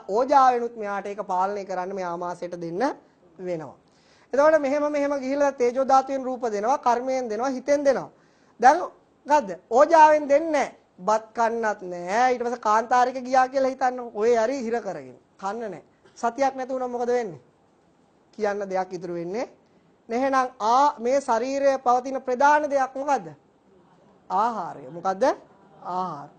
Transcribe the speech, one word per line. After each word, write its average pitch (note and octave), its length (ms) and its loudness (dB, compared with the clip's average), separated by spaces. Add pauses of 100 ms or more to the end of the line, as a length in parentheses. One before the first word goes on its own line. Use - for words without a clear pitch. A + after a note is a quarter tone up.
ඕජාවෙනුත් B3 720 4
මෙයාට G3+ 300 -6
ඒක G3+ 180 -10
පාලනය F#3+ 400 -2
කරන්න F#3 300 -6
මේ F#3 100 -6
ආමාශයට F3 500 -8
දෙන්න E3+ 280 -6 (560)
වෙනවා. E3 380 -8 (560)
එතකොට D4+ 280 4
මෙහෙම C#4+ 280 -2
මෙහෙම C#4+ 280 -2
ගිහිල්ලා C#4 360 0
තේජෝ B3 320 0
ධාතුවෙන් C4 400 2
රූප B3+ 240 -6
දෙනවා, G#3+ 300 -2
කර්මයෙන් B3+ 500 0
දෙනවා, A3+ 200 -4
හිතෙන් C#4+ 360 0
දෙනවා. G#3 260 2 (500)
දැන් C#4+ 180 0 (480)
මොකද්ද? C4 240 0 (180)
ඕජාවෙන් D4+ 600 4
දෙන්නේ D#4 220 2
නැහැ. C4+ 240 -2 (240)
බත් G#3+ 320 -2
කන්නත් A3+ 520 -2
නැහැ. F3+ 460 -2
ඊට B3 140 -2
පස්සේ A#3+ 180 -4
කාන්තාරික B3 600 2
ගියා B3+ 280 2
කියලා C4 220 0
හිතන්න. B3+ 300 -2 (120)
ඔය A3 220 2
හරි A#3 240 2
හිර A3+ 200 -4
කරගෙන. D3 400 -10 (160)
කන්න G3+ 260 -8
නැහැ. F#3+ 220 -10 (360)
සතියක් C4 360 0
නැති C4 180 -6
වුණා B3+ 160 -4
මොකද A#3+ 200 -4
වෙන්නේ? A3+ 320 -2 (920)
කියන්න G#3 320 -2
දෙයක් F#3+ 300 -4
ඉතුරු F3 220 -8
වෙන්නේ F3+ 340 -6 (600)
නැහැ. B3 160 -2
එහෙනම් C4 240 2 (100)
ආ B3+ 380 4
මේ B3 240 0
ශරීරය C4+ 580 0
පවතින B3+ 420 0
ප්‍රධාන C#4 500 4
දෙයක් C4 240 0
මොකද්ද? C4 340 -2 (1040)
ආහාරය. F#3 600 -2
මොකද්ද? F#3+ 340 -2 (560)
ආහාර. F3 480 -6 (100)